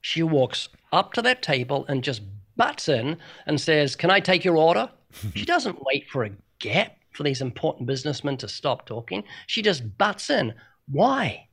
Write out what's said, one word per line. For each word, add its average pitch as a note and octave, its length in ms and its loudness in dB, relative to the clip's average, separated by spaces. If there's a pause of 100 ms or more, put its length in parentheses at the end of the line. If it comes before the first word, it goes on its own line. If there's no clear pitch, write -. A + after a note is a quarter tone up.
She - 220 -2
walks C#3+ 460 2 (240)
up F#3+ 200 2
to A#3+ 80 -2
that B3 200 2
table C3+ 460 -2
and C3 160 -2
just A#2+ 180 -4 (340)
butts C4+ 340 0
in C#3 280 0 (280)
and D3 140 0
says, D3 360 2
"Can E3+ 160 2
I G3 100 8
take F3+ 240 2
your E3+ 120 6
order?" E3+ 320 4 (220)
<laughs> - 240 -8
She D3 100 -6
doesn't D4+ 400 -2
wait C3+ 240 -2
for B2+ 140 -2
a G2+ 80 -6 (280)
gap D#3 360 0 (180)
for D3 100 -8
these C3+ 180 0
important C3 460 -4
businessmen C3+ 500 -4
to A#2 100 -10
stop - 380 -4
talking. A#2+ 380 -8 (240)
She - 140 -4
just C3 360 0
butts - 320 0
in. E3+ 240 0 (340)
Why? G3+ 640 0